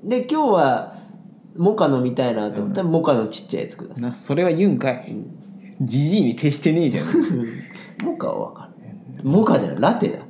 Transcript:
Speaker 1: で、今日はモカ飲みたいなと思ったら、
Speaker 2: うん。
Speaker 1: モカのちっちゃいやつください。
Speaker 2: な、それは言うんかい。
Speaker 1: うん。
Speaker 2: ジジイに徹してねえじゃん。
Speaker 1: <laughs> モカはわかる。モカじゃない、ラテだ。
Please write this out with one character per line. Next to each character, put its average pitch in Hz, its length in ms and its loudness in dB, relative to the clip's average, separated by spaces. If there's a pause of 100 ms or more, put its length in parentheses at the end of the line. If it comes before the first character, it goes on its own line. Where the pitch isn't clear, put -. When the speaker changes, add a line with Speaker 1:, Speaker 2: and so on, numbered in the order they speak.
Speaker 1:
で、 247 220 0
今 302 180 2
日 220 40 4
は 143 420 2 (640)
モ 190 180 4
カ 190 140 4
飲 131 120 2
み 123 140 -2
た 127 160 0
い 117 60 0
な 107 160 -4
と 104 80 -6
思 104 100 -2
っ 196 40 -2
た 190 80 -2
ら、 180 40 0
Speaker 2:
う 165 40 0
ん。 - 20 0
Speaker 1:
モ 165 100 2
カ - 120 4
の 220 120 2
ち - 180 -10
っ - 40 -20
ち - 80 -6
ゃ - 40 -4
い - 40 -4
や - 40 -12
つ - 80 -16
く - 120 -14
だ - 60 -16
さ 127 60 -10
い。 - 20 -6
Speaker 2:
な、 120 120 -6
そ - 220 -4
れ 175 80 2
は 175 80 4
言 180 160 4
う 156 60 4
ん 123 40 -2
か 131 120 0
い。 - 200 -8
Speaker 1:
う - 40 -12
ん。 - 720 -10
Speaker 2:
ジ 139 240 2
ジ 208 80 2
イ 196 40 4
に 120 140 2
徹 147 160 0
し - 80 -6
て 156 120 2
ね 165 140 2
え 127 40 2
じ - 80 -2
ゃ 76 40 -2
ん。 76 40 -6 (520)
Speaker 1:
<laughs> - 480 -12
モ 330 100 -4
カ - 120 -6
は - 100 -4 (120)
わ - 20 -20
か - 180 -18 (480)
る。 135 100 -4
モ 180 160 6
カ - 140 4
じ 101 80 0
ゃ - 40 -4
な - 40 -6
い、 - 60 -6
ラ 175 140 4
テ - 160 0
だ。 - 80 -8 (120)